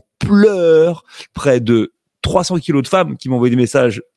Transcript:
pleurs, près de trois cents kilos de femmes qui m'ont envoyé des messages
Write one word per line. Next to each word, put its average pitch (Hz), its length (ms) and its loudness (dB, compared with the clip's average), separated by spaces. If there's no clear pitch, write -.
pleurs, 175 840 2
près 127 280 0
de 113 320 0
trois 175 220 -2
cents 180 160 -4
kilos 139 240 -2
de - 60 -10
femmes 170 260 -2
qui - 140 -12
m'ont 127 80 -2
envoyé 120 180 0
des 127 60 2
messages 120 420 0